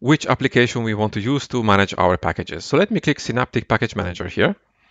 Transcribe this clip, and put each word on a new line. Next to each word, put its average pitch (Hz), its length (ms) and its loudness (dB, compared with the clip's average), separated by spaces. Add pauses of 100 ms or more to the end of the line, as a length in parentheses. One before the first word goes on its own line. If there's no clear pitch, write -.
which 143 260 2
application 123 580 2
we 113 100 -2
want 107 200 0
to 104 80 -4
use 131 260 -2
to 120 160 -4
manage 98 340 4
our 90 200 4
packages. - 480 -6
So 143 120 0
let 202 140 2
me 196 80 0
click - 200 0
Synaptic 120 480 -2
Package 113 280 0
Manager 87 320 -6
here. 123 280 0 (360)